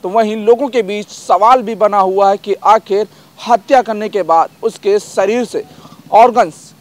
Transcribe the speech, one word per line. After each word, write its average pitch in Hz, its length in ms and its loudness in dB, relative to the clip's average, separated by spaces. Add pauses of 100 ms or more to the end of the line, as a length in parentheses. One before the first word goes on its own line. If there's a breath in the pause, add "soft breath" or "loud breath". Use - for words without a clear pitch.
तो 185 40 -6
वहीं 214 280 -2
लोगों 233 320 2
के 233 140 -2
बीच 202 260 -8
सवाल 226 540 0
भी 220 140 -6
बना 202 240 0
हुआ 190 300 0
है 202 60 0
कि 202 180 -6
आखिर 208 520 0 (320 soft breath)
हत्या 240 440 0
करने 214 260 -6
के 185 140 -4
बाद 160 280 0 (120)
उसके 208 360 -2
शरीर 214 460 -2
से 156 200 -8 (480 loud breath)
organs 220 420 4 (260)